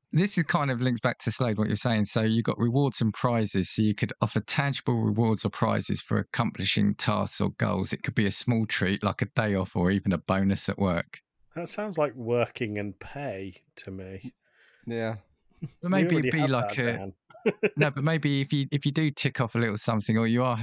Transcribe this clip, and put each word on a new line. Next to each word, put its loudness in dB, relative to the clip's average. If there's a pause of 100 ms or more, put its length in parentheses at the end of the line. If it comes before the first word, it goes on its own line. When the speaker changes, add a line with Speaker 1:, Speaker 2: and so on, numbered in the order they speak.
(100)
Speaker 1:
This 2
is 2
kind 0
of 0
links 2
back 0
to -2
Slade, 0
what 2
you're 0
saying. 2
So 0
you've 2
got 0
rewards 2
and 2
prizes. 0
So 2
you 4
could -2 (120)
offer 0
tangible -2 (100)
rewards 2
or 0
prizes 0
for -2
accomplishing 0
tasks 0
or 2
goals. 0
It -6
could -4
be 2
a 0
small 0
treat, -2
like 0
a -2 (100)
day 2
off -2
or 4
even 2
a 0
bonus 0
at -4
work. -2 (360)
Speaker 2:
That -8
sounds -6
like 0
working -2
and -6
pay -10 (240)
to -14
me. -12 (540)
Speaker 3:
Yeah. -4 (440)
Speaker 1:
But -12 (120)
Speaker 2:
We -4
Speaker 1:
maybe 2
Speaker 2:
already 2
Speaker 1:
it'd 0
be 0
Speaker 2:
have 2
Speaker 1:
like 0
Speaker 2:
that, -6 (100)
Speaker 1:
a 0
Speaker 2:
Dan. -10 (320)
<laughs> 0
Speaker 1:
No, 4
but -6
maybe 2
if -2
you, 0
if 0
you 0
do 2
tick -2
off -2
a 0
little 0
something, 0
or 2
you 2
are 0